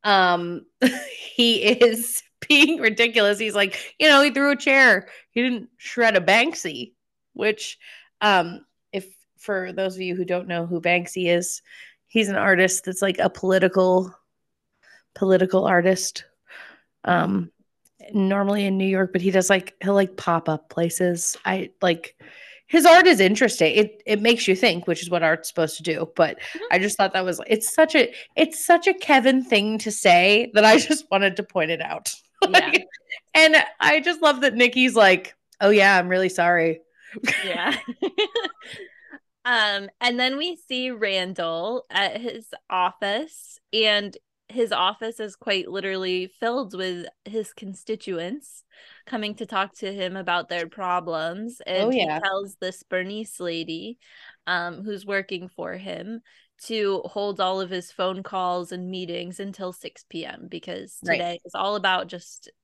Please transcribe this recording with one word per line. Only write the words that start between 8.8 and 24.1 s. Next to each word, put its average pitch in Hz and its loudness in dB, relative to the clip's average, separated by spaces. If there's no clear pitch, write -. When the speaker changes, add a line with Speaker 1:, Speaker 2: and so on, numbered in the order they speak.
Speaker 1:
if, 196 -8
for 185 -8
those 185 -6
of 185 -10
you 180 -6
who 180 -4
don't 180 -4
know 170 -6
who 170 -4
Banksy 175 0
is, 175 0
he's 220 0
an 196 -2
artist 185 2
that's, 185 -4
like, 190 -2
a 185 2
political, 185 2
political 190 2
artist. 185 0
Um, 175 -2
normally 202 0
in 190 -2
New 190 0
York, 190 0
but 180 -2
he 190 2
does, 185 2
like, 185 2
he'll, 196 0
like, 190 2
pop 165 -2
up 151 -4
places. 170 -2
I, 190 -4
like, 170 -2
his 311 4
art 349 10
is 269 6
interesting. 196 4
It, 214 0
it 214 -2